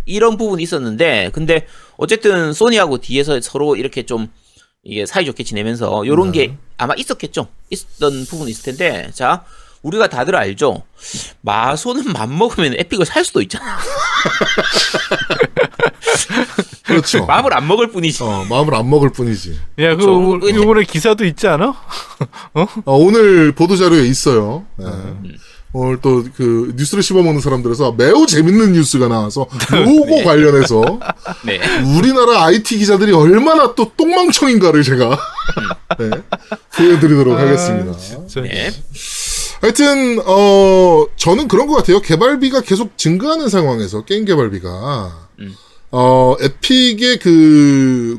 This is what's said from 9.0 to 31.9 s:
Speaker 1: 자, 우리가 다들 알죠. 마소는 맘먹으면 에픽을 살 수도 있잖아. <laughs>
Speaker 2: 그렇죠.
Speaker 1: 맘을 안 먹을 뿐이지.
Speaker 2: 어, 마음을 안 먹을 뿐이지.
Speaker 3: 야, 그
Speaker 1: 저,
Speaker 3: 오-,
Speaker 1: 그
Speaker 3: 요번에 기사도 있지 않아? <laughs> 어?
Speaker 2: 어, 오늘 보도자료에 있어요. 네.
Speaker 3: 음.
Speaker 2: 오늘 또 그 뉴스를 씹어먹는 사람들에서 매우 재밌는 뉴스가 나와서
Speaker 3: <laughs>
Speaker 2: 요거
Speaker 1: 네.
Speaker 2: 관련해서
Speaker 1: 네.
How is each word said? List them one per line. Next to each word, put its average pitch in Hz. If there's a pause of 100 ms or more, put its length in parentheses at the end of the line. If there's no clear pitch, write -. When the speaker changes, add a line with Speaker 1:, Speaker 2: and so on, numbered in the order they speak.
Speaker 1:
자, 143 (380)
우리가 196
다들 147
알죠. 101 (560)
마소는 156
맘먹으면 151
에픽을 180
살 320
수도 -
있잖아. -
<laughs> - (1080)
Speaker 2:
그렇죠. 156
Speaker 1:
맘을 208
안 135
먹을 226
뿐이지. 165
Speaker 2:
어, 98
마음을 139
안 117
먹을 143
뿐이지. 90 (220)
Speaker 3:
야, 160
그 190
Speaker 1:
저, 196
Speaker 3:
오-, 185
Speaker 1:
그 202
Speaker 3:
요번에 214
기사도 214
있지 170
않아? 170
<laughs> -
어? 165 (180)
Speaker 2:
어, 135
오늘 185
보도자료에 170
있어요. 127 (120)
네. 92
Speaker 3:
음. 95 (380)
Speaker 2:
오늘 127
또 123 (100)
그 117
뉴스를 180
씹어먹는 165
사람들에서 127
매우 175
재밌는 185
뉴스가 139
나와서 113 (140)
Speaker 3:
<laughs> -
Speaker 2:
요거 277
Speaker 1:
네. 294
Speaker 2:
관련해서 143 (640)
Speaker 1:
네. 101 (380)